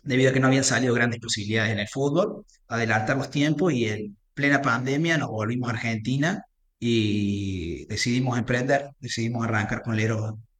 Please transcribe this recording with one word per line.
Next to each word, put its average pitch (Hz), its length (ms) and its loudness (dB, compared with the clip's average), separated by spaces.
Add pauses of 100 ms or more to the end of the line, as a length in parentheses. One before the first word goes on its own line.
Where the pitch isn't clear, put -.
debido 131 280 4
a - 20 -2
que 135 60 4
no 127 80 4
habían 135 180 4
salido 120 280 2
grandes 117 280 0
posibilidades 107 520 -2
en 101 60 -2
el 104 80 -4
fútbol, 147 580 -2 (220)
adelantar 113 500 0
los 131 120 -4
tiempos 147 440 2
y 113 140 2
en 104 300 -6 (160)
plena 143 280 2
pandemia 139 560 0
nos - 120 -2
volvimos 117 400 -2
a 113 40 -2
Argentina 123 720 -2 (360)
y 101 1040 0
decidimos 123 520 0
emprender, 127 520 0 (100)
decidimos 117 460 -4
arrancar 110 360 -2
con 113 140 -2
Leroma. 110 420 -2 (220)